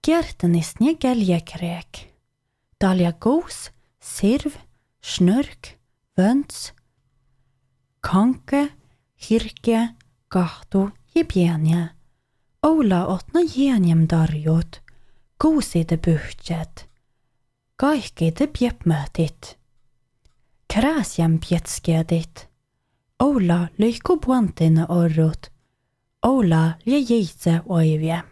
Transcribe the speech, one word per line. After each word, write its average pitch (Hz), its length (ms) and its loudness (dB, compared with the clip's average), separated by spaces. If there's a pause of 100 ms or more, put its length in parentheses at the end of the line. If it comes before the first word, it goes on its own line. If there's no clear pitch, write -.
Gjertenis 175 760 0
nye 302 180 2
gelje 214 480 0
krek. 170 540 -12 (800)
Dalja 185 300 2
gos, - 580 -2 (320)
sirv, 269 540 -2 (480)
snørk, - 720 0 (420)
vøns, 240 540 0 (1300)
kanke, 254 600 0 (580)
hirke, 226 720 -2 (400)
gahto, 190 580 -2 (240)
jibjenje. 170 760 0 (720)
Ola 247 440 2
åtna 294 380 -2
gjenjem 196 640 2
darjot. 160 760 0 (560)
Gos 302 380 0
i 165 80 2
det 165 180 -2
buhtjet. - 840 -4 (920)
Gaik 277 420 -2
i 165 100 2
det 294 220 -2
bjepmøtit. 165 1000 -4 (1120)
Kræs 262 480 0
hjem 165 240 2
bjetskedit. 165 1040 -4 (720)
Ola 180 480 2 (100)
løyko 233 400 0
buantine 165 720 2
orrot. 160 600 0 (760)
Ola 165 520 2 (100)
lje 277 200 2
jeitse 175 600 0
oivje. 160 560 0 (100)